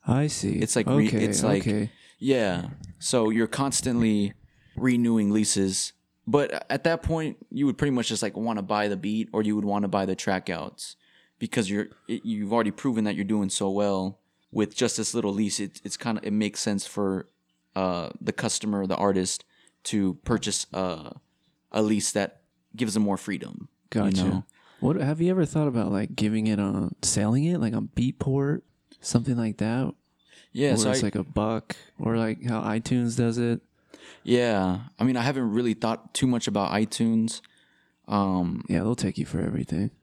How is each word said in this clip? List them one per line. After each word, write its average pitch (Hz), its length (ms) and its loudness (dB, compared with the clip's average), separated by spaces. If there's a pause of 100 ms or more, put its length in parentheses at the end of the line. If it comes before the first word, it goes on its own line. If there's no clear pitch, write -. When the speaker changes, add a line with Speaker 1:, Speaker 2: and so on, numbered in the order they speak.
Speaker 1:
I 139 220 4
see. 101 320 -2
Speaker 2:
It's - 160 0
like 113 120 2
re-, 131 200 4
Speaker 1:
Okay, 110 160 2
Speaker 2:
it's 104 200 0
like, 101 180 4
Speaker 1:
okay. 104 300 0 (280)
Speaker 2:
yeah. 107 500 2 (300)
So 113 300 2
you're 113 180 2
constantly 117 840 0 (420)
renewing 117 560 4
leases, 98 640 0 (340)
but 143 420 0
at 139 140 -2
that 165 200 0
point 160 340 -4 (140)
you 135 160 -2
would 131 100 0
pretty 147 140 2
much 120 180 0
just, 110 140 -2
like, 101 120 -4
wanna 107 280 -4
buy 104 240 2
the 101 100 0
beat, 107 340 -4
or 110 120 0
you 104 120 2
would 104 100 0
wanna 101 220 0
buy 98 180 0
the 95 100 -2
track 95 340 -2
outs, - 460 -10 (440)
because 110 300 -2
you're, 101 180 0 (200)
it, - 180 -4
you've 104 260 -4
already 113 200 2
proven 113 340 -2
that 104 100 -2
you're 95 80 -2
doing 101 260 0
so 98 200 -2
well 98 500 0 (320)
with 104 240 0
just - 220 0
this 110 160 -4
little 107 200 0
lease. 101 260 -2
It, 101 240 -8
it's - 140 -8
kinda, 113 260 -4
it 104 100 -2
makes 104 260 0
sense 104 280 -2
for, 95 400 -2 (480)
uh, 90 340 -2 (100)
the 110 140 -4
customer, 104 540 -2
the 95 100 0
artist, 95 480 0 (380)
to 98 320 0 (100)
purchase 107 480 -2
a, 90 420 -6 (560)
a 110 100 0
lease 107 300 2
that - 300 -4 (340)
gives 110 200 -2
them 110 80 2
more 98 140 0
freedom. - 500 -8 (240)
Speaker 1:
Gotcha. 101 260 2
Speaker 2:
You 92 60 2
know? 95 220 0 (340)
Speaker 1:
What, 143 180 2
have 151 240 -2
you 170 80 4
ever 185 160 4
thought 151 220 0
about, 113 240 0
like, 101 240 -2
giving 107 320 0
it 107 120 2
on, 98 440 -2
selling 113 420 2
it, 175 140 2
like, 113 140 0
on 107 220 -2
Beatport, 139 680 0 (380)
something 120 380 0
like 113 200 0
that? 117 360 0 (600)
Speaker 2:
Yeah, 139 180 2
Speaker 1:
Where - 60 4
Speaker 2:
so 113 140 2
Speaker 1:
it's 131 100 2
Speaker 2:
I 107 60 0
Speaker 1:
like 98 80 -4
a 101 80 0
buck, 110 520 -2 (240)
or, 113 180 0
like, 113 260 -2
how 113 180 0
iTunes 117 560 0
does 117 200 2
it? 120 240 0 (600)
Speaker 2:
Yeah, 104 580 4 (180)
I - 40 2
mean, 127 140 2
I 117 40 0
haven't 127 300 0
really 117 220 2
thought 113 400 -2
too - 140 2
much 123 200 2
about 101 240 0
iTunes. 113 680 0 (680)
Um, 92 600 0
Speaker 1:
Yeah, - 120 0
they'll 107 160 0
take - 220 -4
you - 80 -4
for - 140 -4
everything. - 520 -2 (120)